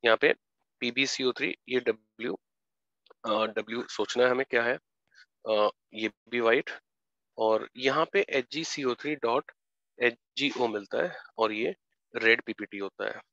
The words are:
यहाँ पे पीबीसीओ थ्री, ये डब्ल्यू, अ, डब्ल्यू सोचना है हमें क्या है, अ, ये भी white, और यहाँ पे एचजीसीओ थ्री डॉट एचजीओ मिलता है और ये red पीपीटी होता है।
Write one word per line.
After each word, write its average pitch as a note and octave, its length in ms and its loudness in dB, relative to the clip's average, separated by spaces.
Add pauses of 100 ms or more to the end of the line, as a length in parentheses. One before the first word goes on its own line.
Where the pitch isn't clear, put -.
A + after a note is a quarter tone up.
यहाँ A2+ 120 6
पे D#3+ 180 2 (460)
पीबीसीओ B2+ 520 -2
थ्री, D#3 240 -4 (120)
ये B2+ 120 0
डब्ल्यू, - 580 -6 (880)
अ, A2+ 40 -6
डब्ल्यू A2 600 -2
सोचना A#2+ 360 0
है B2+ 60 6
हमें B2+ 200 0
क्या A#2 120 2
है, A#2+ 160 0 (720)
अ, G#2 200 4 (240)
ये G#2+ 160 -4 (180)
भी A#2+ 120 -2
white, A#2 300 2 (680)
और A2 380 2
यहाँ C3+ 360 0
पे G3+ 160 2
एचजीसीओ C3+ 680 -4
थ्री D3 220 -6
डॉट B2 360 -2 (480)
एचजीओ B2 680 0
मिलता G#2 340 -4
है F3 140 -4 (220)
और A2 140 2
ये C3 240 -4 (400)
red A2+ 260 4
पीपीटी G#2 360 -10
होता G2 300 -8
है। G#2 120 -8 (120)